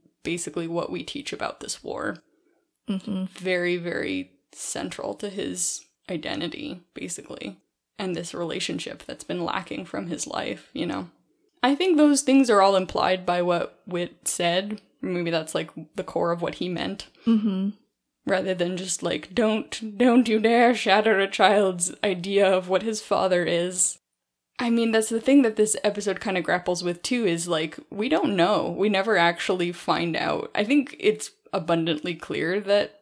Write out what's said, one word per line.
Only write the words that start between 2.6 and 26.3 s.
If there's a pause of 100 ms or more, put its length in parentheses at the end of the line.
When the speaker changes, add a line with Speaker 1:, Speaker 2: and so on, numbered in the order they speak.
Speaker 2:
Mm-hmm.
Speaker 1:
Very,
very (200)
central
to
his (240)
identity, (140)
basically. (420)
And
this
relationship
that's
been
lacking
from
his
life,
you
know? (520)
I
think
those
things
are
all
implied
by
what
Whit
said. (200)
Maybe
that's,
like, (260)
the
core
of
what
he
meant. (200)
Speaker 2:
Mm-hmm. (560)
Speaker 1:
Rather
than
just,
like,
"Don't,
don't
you
dare
shatter
a
child's (120)
idea
of
what
his
father
is." (640)
I
mean,
that's
the
thing
that
this
episode
kinda